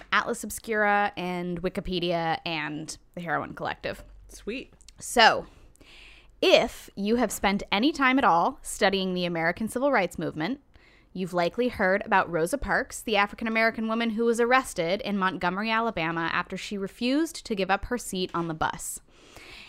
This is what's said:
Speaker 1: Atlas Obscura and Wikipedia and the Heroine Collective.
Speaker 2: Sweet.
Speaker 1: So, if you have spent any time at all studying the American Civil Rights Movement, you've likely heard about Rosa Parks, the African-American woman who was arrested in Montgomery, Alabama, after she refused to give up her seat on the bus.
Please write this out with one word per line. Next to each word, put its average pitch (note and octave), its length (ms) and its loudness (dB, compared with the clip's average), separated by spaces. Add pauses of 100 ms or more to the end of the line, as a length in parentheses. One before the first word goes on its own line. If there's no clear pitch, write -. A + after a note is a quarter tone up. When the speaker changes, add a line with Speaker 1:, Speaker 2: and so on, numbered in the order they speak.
(120)
Speaker 1:
Atlas G#3+ 300 0
Obscura G#3 720 0
and F3+ 460 -4
Wikipedia F3 840 -2
and D3+ 520 -6 (180)
the F3+ 60 -10
Heroine D3 340 -4
Collective. - 480 -6 (260)
Speaker 2:
Sweet. - 460 -12 (240)
Speaker 1:
So, G3 480 6 (920)
if B3 560 4
you G#3 200 0
have A#3+ 140 0
spent G3+ 400 0
any A#3 220 2
time C4+ 260 4
at C#4 60 4
all F#3 380 4
studying F#3+ 520 0
the F3+ 100 -2
American F3 440 -2
Civil C4+ 240 0
Rights G3 260 0
Movement, E3 400 -4 (540)
you've F#3 220 -6
likely F3 340 0
heard G3+ 360 2
about G3 280 2
Rosa E3+ 260 0
Parks, G3+ 440 -4
the G#3+ 140 -2
African-American A3+ 680 0
woman A3+ 240 -2
who A3 140 -2
was A#3 160 2
arrested A#3 640 2
in G#3 160 -4
Montgomery, F#3 520 -2
Alabama, E3 600 -2
after F3 240 -4
she G3+ 200 -8
refused B3 720 -2
to A3+ 80 -4
give F#3+ 160 -2
up G3 140 0
her B3 140 -4
seat F#3 360 -6
on E3+ 140 -2
the E3 60 -6
bus. - 440 -6 (720)